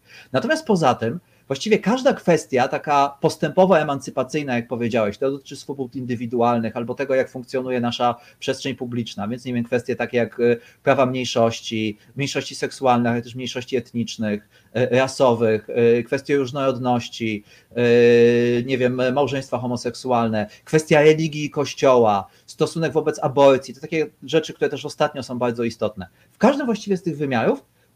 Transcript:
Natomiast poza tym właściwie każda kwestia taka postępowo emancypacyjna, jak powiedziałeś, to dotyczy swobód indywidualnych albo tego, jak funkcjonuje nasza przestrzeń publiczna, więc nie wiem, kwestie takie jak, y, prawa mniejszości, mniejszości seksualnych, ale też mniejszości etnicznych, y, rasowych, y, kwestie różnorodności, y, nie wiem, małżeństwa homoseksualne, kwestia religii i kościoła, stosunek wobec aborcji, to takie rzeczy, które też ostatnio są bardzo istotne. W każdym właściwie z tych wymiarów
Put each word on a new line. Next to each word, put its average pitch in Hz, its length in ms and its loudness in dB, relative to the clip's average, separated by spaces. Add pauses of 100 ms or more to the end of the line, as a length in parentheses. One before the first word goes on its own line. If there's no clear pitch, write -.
(320)
Natomiast 285 340 -2
poza 160 280 2
tym 123 260 -6 (260)
właściwie 208 320 0
każda 254 340 0
kwestia 139 560 0
taka 143 520 0
postępowo 165 600 2
emancypacyjna, 139 720 -4
jak 117 140 -2
powiedziałeś, 113 500 -2
to 135 120 0
dotyczy 139 260 -10
swobód 135 400 -10
indywidualnych 120 800 -2
albo 120 180 -6
tego, 135 200 -2
jak 127 160 0
funkcjonuje 127 500 -6
nasza 120 340 0 (240)
przestrzeń 135 360 -6
publiczna, 120 540 -8
więc 123 160 -10
nie 123 100 -8
wiem, 120 100 -2
kwestie 120 320 -4
takie 120 200 -4
jak, 117 240 -2
y, 120 200 2 (220)
prawa 135 240 2
mniejszości, 117 920 -2 (180)
mniejszości 139 380 -6
seksualnych, 123 580 0
ale 117 100 -2
też 120 120 -14
mniejszości 127 420 -8
etnicznych, 110 720 -6 (280)
y, 120 140 0
rasowych, 120 800 2 (300)
y, 117 60 -4
kwestie 143 320 -2
różnorodności, 123 1080 -2 (340)
y, 120 880 6
nie 135 120 -2
wiem, 123 240 0 (100)
małżeństwa 135 460 -2
homoseksualne, 120 880 -2 (180)
kwestia 156 360 2
religii 151 440 4
i 139 60 -6
kościoła, 123 760 2 (200)
stosunek 156 460 -4
wobec 151 300 -2
aborcji, 135 520 4
to - 60 -20
takie 156 260 -2 (160)
rzeczy, 156 320 -2
które 143 160 -2
też 135 140 -8
ostatnio 147 380 -4
są 123 160 -8
bardzo 120 260 -2
istotne. 107 420 -6 (260)
W - 60 -20
każdym 277 280 2
właściwie 202 300 -4
z 175 60 -8
tych 151 140 -6
wymiarów 143 480 -2 (320)